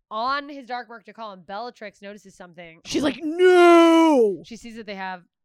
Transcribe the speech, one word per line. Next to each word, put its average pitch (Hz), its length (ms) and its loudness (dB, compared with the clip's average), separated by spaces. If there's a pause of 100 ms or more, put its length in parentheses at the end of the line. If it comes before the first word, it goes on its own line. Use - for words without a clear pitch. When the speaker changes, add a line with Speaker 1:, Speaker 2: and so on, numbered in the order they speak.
Speaker 1:
on 269 400 -6
his 277 180 -16
dark 240 220 -12
mark 226 180 -20
to 214 60 -20
call 220 200 -16
him, 185 100 -20
Bellatrix 214 580 -14
notices 202 360 -20
something. 170 480 -20
Speaker 2:
She's - 180 -6
like, 262 180 -4
"No!" 330 1300 4
Speaker 1:
She 233 100 -18
sees 226 200 -20
that 226 100 -16
they 208 80 -14
have 185 300 -12 (200)